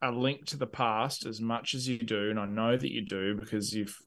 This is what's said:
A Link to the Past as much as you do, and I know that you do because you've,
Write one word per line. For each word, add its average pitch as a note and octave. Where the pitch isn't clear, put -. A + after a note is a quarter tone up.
A B2+
Link C3
to D3
the C3+
Past A#2
as A2
much A2+
as B2+
you A#2+
do, G#2+
and A2
I G2+
know A2+
that C3
you A#2
do G2
because G#2+
you've, G#2